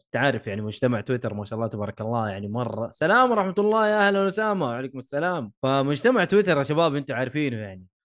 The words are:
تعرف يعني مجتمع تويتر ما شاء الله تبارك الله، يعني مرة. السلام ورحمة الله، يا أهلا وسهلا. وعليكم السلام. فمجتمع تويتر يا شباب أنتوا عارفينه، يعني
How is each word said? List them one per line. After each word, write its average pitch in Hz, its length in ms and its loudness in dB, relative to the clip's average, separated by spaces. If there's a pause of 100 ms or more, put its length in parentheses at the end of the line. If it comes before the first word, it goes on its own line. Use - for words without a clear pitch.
(120)
تعرف 123 360 0
يعني 104 140 -4
مجتمع 107 400 -2
تويتر 120 320 -4
ما 104 120 -8
شاء 110 140 -8
الله 113 100 -2
تبارك 104 320 -8
الله، 113 280 -2
يعني 101 180 -6
مرة. 110 400 -4
السلام 240 440 2
ورحمة 190 280 0
الله، 214 280 2
يا 208 200 4
أهلا 196 180 2
وسهلا. 196 380 0
وعليكم 131 340 -4
السلام. 143 540 -4 (120)
فمجتمع 139 640 2
تويتر 180 320 4
يا 139 60 2
شباب 156 320 2
أنتوا 135 200 -4
عارفينه، 127 420 -2
يعني 95 300 -10 (180)